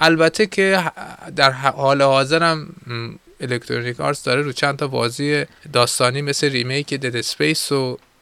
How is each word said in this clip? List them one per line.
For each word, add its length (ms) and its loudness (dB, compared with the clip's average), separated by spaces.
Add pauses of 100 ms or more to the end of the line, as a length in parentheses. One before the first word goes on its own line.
البته 460 4
که 320 2
ه-، 580 -8
در 160 4
ح-، 240 0
حال 260 2
حاضرم، 720 2 (120)
م، 220 -8 (320)
الکترونیک 600 -4
آرتس 220 -2
داره 200 0
رو 100 -6
چند 240 -2
تا 100 -4
بازی 580 -2 (280)
داستانی 500 2
مثل 260 0
ریمیک 460 -2
دد 220 -4
اسپیس 560 -2
و 260 0 (240)